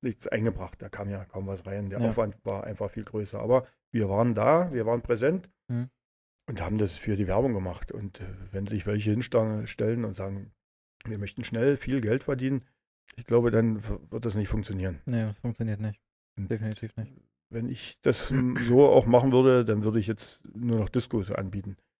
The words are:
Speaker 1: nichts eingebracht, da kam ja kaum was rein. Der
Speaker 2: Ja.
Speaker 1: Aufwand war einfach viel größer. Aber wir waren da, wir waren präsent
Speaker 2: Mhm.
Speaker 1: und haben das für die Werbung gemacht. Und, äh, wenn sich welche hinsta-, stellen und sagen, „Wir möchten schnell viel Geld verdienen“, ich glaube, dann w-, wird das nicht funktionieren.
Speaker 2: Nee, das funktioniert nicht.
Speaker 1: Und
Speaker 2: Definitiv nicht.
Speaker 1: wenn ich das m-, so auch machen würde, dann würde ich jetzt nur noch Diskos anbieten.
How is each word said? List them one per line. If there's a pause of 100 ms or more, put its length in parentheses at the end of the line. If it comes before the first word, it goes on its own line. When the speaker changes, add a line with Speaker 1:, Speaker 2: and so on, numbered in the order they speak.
Speaker 1:
nichts
eingebracht,
da
kam
ja
kaum
was
rein.
Der
Speaker 2:
Ja.
Speaker 1:
Aufwand
war
einfach
viel
größer.
Aber (260)
wir
waren
da,
wir
waren
präsent (200)
Speaker 2:
Mhm. (640)
Speaker 1:
und
haben
das
für
die
Werbung
gemacht.
Und,
äh, (280)
wenn
sich
welche
hinsta-,
stellen
und
sagen, (540)
„Wir
möchten
schnell
viel
Geld
verdienen“, (540)
ich
glaube,
dann
w-, (120)
wird
das
nicht
funktionieren.
Speaker 2:
Nee,
das
funktioniert
nicht. (360)
Speaker 1:
Und
Speaker 2:
Definitiv
nicht. (360)
Speaker 1:
wenn
ich
das
m-,
so
auch
machen
würde,
dann
würde
ich
jetzt (100)
nur
noch
Diskos
anbieten. (240)